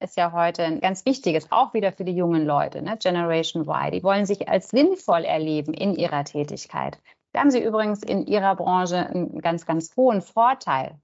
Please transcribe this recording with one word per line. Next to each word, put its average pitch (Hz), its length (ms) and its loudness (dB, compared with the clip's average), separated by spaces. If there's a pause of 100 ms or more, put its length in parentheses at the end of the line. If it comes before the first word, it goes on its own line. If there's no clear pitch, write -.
ist - 160 -10
ja 170 160 2
heute 170 320 0
ein 160 160 -2
ganz 185 260 -2
wichtiges, 175 460 0
auch 247 200 4
wieder 202 200 0
für 185 120 -8
die 180 80 -2
jungen 170 320 2
Leute, 143 380 0
ne? 202 180 -6
Generation 170 600 0
Y. 147 300 -2
Die 175 100 -4
wollen 196 240 2
sich 196 220 -2
als 185 220 0
sinnvoll 262 540 2
erleben 156 480 -2
in 190 220 -2
ihrer 151 300 -2
Tätigkeit. - 720 -6 (360)
Da - 60 0
haben 285 100 2
sie 247 140 2
übrigens 214 400 -2
in - 220 -2
ihrer 196 280 2
Branche 180 540 0
einen 175 320 -6
ganz, 170 260 -2
ganz 160 300 -4
hohen 240 260 4
Vorteil, 208 800 0